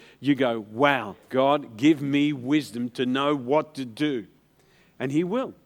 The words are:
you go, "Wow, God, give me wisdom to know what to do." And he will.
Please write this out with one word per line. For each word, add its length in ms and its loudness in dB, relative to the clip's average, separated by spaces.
you 160 2
go, 360 0
"Wow, 440 2
God, 480 0
give 220 4
me 320 0
wisdom 600 -4
to 160 -4
know 280 0
what 380 0
to 120 -8
do." 420 -4
And 120 -4
he 120 2
will. 320 -4